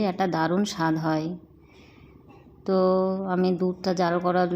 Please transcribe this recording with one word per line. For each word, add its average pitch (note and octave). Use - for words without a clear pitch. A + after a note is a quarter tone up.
একটা F#3+
দারুণ E3
স্বাদ E3
হয়। D#3+
তো F#3+
আমি F#3
দুধটা F#3
জাল F3
করার F3+